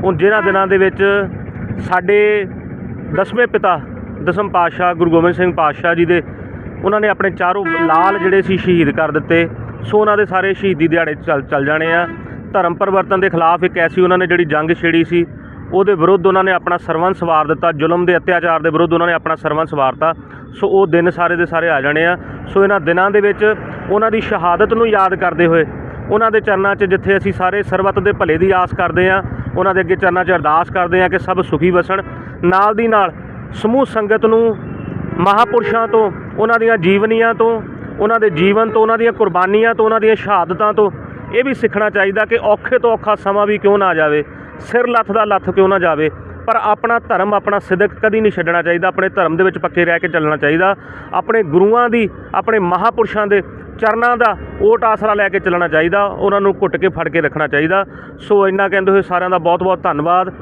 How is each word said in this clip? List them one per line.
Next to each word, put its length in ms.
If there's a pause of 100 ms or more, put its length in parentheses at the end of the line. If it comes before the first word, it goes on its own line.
ਹੁਣ 120
ਜਿਨ੍ਹਾਂ 260
ਦਿਨਾਂ 240
ਦੇ 120
ਵਿੱਚ 480 (520)
ਸਾਡੇ 680 (680)
ਦਸਵੇਂ 300
ਪਿਤਾ, 340 (440)
ਦਸਮ 240
ਪਾਤਸ਼ਾਹ 460
ਗੁਰੂ 160
ਗੋਬਿੰਦ 240
ਸਿੰਘ 200
ਪਾਤਸ਼ਾਹ 400
ਜੀ 100
ਦੇ, 180 (640)
ਉਹਨਾਂ 160
ਨੇ 80
ਆਪਣੇ 220
ਚਾਰੋਂ 360
ਲਾਲ 520
ਜਿਹੜੇ 240
ਸੀ 140
ਸ਼ਹੀਦ 340
ਕਰ 200
ਦਿੱਤੇ। 380 (340)
ਸੋ 160
ਉਹਨਾਂ 180
ਦੇ 80
ਸਾਰੇ 300
ਸ਼ਹੀਦੀ 340
ਦਿਹਾੜੇ 260
ਚੱਲ, 280
ਚੱਲ 220
ਜਾਣੇ 300
ਆ। 140 (440)
ਧਰਮ 220
ਪਰਿਵਰਤਨ 460
ਦੇ 100
ਖਿਲਾਫ 340
ਇੱਕ 140
ਐਸੀ 220
ਉਹਨਾਂ 180
ਨੇ 80
ਜਿਹੜੀ 180
ਜੰਗ 260
ਛੇੜੀ 340
ਸੀ, 220 (460)
ਉਹਦੇ 220
ਵਿਰੁੱਧ 320
ਉਹਨਾਂ 180
ਨੇ 80
ਆਪਣਾ 240
ਸਰਵੰਸ 460
ਵਾਰ 240
ਦਿੱਤਾ, 260
ਜ਼ੁਲਮ 340
ਦੇ 100
ਅਤਿਆਚਾਰ 440
ਦੇ 100
ਵਿਰੁੱਧ 220
ਉਹਨਾਂ 140
ਨੇ 60
ਆਪਣਾ 220
ਸਰਵੰਸ 400
ਵਾਰਤਾ। 400 (380)
ਸੋ 160
ਉਹ 180
ਦਿਨ 240
ਸਾਰੇ 260
ਦੇ 100
ਸਾਰੇ 220
ਆ 120
ਜਾਣੇ 260
ਆ। 100 (300)
ਸੋ 160
ਇਹਨਾਂ 180
ਦਿਨਾਂ 300
ਦੇ 100
ਵਿੱਚ 340 (360)
ਉਹਨਾਂ 200
ਦੀ 100
ਸ਼ਹਾਦਤ 540
ਨੂੰ 140
ਯਾਦ 260
ਕਰਦੇ 320
ਹੋਏ, 180 (460)
ਉਹਨਾਂ 200
ਦੇ 100
ਚਰਨਾਂ 360
'ਚ 80
ਜਿੱਥੇ 320
ਅਸੀਂ 160
ਸਾਰੇ 300
ਸਰਬੱਤ 360
ਦੇ 140
ਭਲੇ 260
ਦੀ 120
ਆਸ 240
ਕਰਦੇ 360
ਹਾਂ, 120 (340)
ਉਹਨਾਂ 180
ਦੇ 60
ਅੱਗੇ 160
ਚਰਨਾਂ 280
'ਚ 80
ਅਰਦਾਸ 380
ਕਰਦੇ 320
ਹਾਂ 60
ਕਿ 100
ਸਭ 240
ਸੁਖੀ 280
ਵਸਣ। 320 (420)
ਨਾਲ 300
ਦੀ 140
ਨਾਲ 240 (400)
ਸਮੂਹ 320
ਸੰਗਤ 420
ਨੂੰ 300 (600)
ਮਹਾਂਪੁਰਸ਼ਾਂ 720
ਤੋਂ, 220 (280)
ਉਹਨਾਂ 200
ਦੀਆਂ 180
ਜੀਵਨੀਆਂ 580
ਤੋਂ, 280 (360)
ਉਹਨਾਂ 220
ਦੇ 100
ਜੀਵਨ 400
ਤੋਂ, 120
ਉਹਨਾਂ 160
ਦੀਆਂ 140
ਕੁਰਬਾਨੀਆਂ 640
ਤੋਂ, 100
ਉਹਨਾਂ 160
ਦੀਆਂ 160
ਸ਼ਹਾਦਤਾਂ 560
ਤੋਂ 180 (440)
ਇਹ 100
ਵੀ 100
ਸਿੱਖਣਾ 360
ਚਾਹੀਦਾ 340
ਕਿ 120
ਔਖੇ 420
ਤੋਂ 140
ਔਖਾ 220
ਸਮਾਂ 320
ਵੀ 120
ਕਿਉਂ 200
ਨਾ 160
ਜਾਵੇ, 300 (340)
ਸਿਰ 280
ਲੱਥ 260
ਦਾ 120
ਲੱਥ 260
ਕਿਉਂ 180
ਨਾ 100
ਜਾਵੇ, 320 (360)
ਪਰ 100
ਆਪਣਾ 420
ਧਰਮ, 360
ਆਪਣਾ 240
ਸਿਦਕ 320 (120)
ਕਦੀ 180
ਨਹੀਂ 120
ਛੱਡਣਾ 300
ਚਾਹੀਦਾ। 260
ਆਪਣੇ 200
ਧਰਮ 280
ਦੇ 80
ਵਿੱਚ 140
ਪੱਕੇ 260
ਰਹਿ 140
ਕੇ 100
ਚੱਲਣਾ 280
ਚਾਹੀਦਾ। 380 (400)
ਆਪਣੇ 280
ਗੁਰੂਆਂ 460
ਦੀ, 200 (260)
ਆਪਣੇ 240
ਮਹਾਂਪੁਰਸ਼ਾਂ 680
ਦੇ 140 (380)
ਚਰਨਾਂ 380
ਦਾ 200 (260)
ਓਟ 220
ਆਸਰਾ 300
ਲੈ 140
ਕੇ 120
ਚੱਲਣਾ 280
ਚਾਹੀਦਾ। 360
ਉਹਨਾਂ 360
ਨੂੰ 140
ਘੁੱਟ 220
ਕੇ 120
ਫੜ 200
ਕੇ 120
ਰੱਖਣਾ 280
ਚਾਹੀਦਾ। 360 (340)
ਸੋ 300
ਇੰਨਾ 200
ਕਹਿੰਦੇ 240
ਹੋਏ 100
ਸਾਰਿਆਂ 280
ਦਾ 80
ਬਹੁਤ 240
ਬਹੁਤ 200
ਧੰਨਵਾਦ। 600